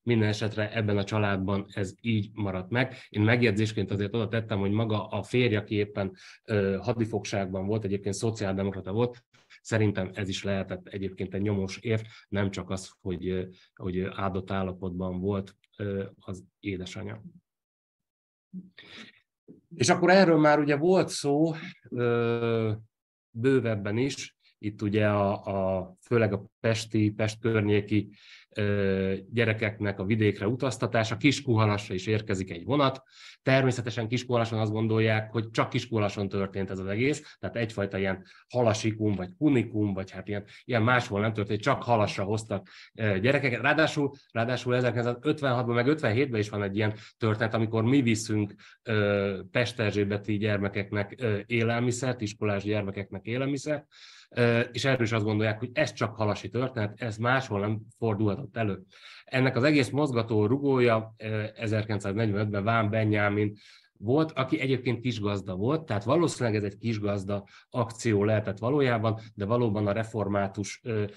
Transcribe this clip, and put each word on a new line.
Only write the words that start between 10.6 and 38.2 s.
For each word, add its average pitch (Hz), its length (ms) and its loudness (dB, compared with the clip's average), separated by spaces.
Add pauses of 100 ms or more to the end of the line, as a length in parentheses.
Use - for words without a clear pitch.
egyébként 95 460 -8
egy 98 80 -2
nyomós 98 360 -2
érv, 110 240 -2 (260)
nem 98 220 0
csak 90 200 -8
az, 95 300 -8
hogy, 92 280 -6
ö, 92 140 -2 (320)
hogy 92 260 -4
áldott 95 500 -4
állapotban 92 680 -4
volt, 98 360 -4 (200)
ö, 98 280 -6 (160)
az 90 240 -12 (140)
édesanyja. 101 640 -8 (2500)
És 131 140 0
akkor 175 220 4
erről 180 280 8
már 151 200 6
ugye 147 180 2
volt 170 320 4
szó, 151 460 0 (340)
ö, 117 840 0 (580)
bővebben 113 680 0
is, 135 400 -4 (220)
itt 107 240 -8
ugye 104 260 2
a, 101 360 0
a, 95 560 -2
főleg 113 320 2
a 98 120 -4 (160)
pesti, 110 500 2
Pest 107 300 -2
környéki, 104 720 2 (460)
ö, 98 580 2 (160)
gyerekeknek 110 680 0
a 101 60 -4
vidékre 104 420 2
utaztatása, 117 680 0
Kiskunhalasra 110 800 2
is 90 120 -6
érkezik 107 440 -2
egy 87 140 -10
vonat. 135 380 2 (400)
Természetesen 120 640 2
Kiskunhalason 117 500 0
azt 110 140 0
gondolják, 110 600 2
hogy 113 180 -4
csak 135 180 0
Kiskunhalason 104 600 -2
történt 98 420 -4
ez 95 80 -6
az 95 80 -6
egész, 127 520 -4
tehát - 180 -8
egyfajta 101 420 -4
ilyen 95 260 -2 (240)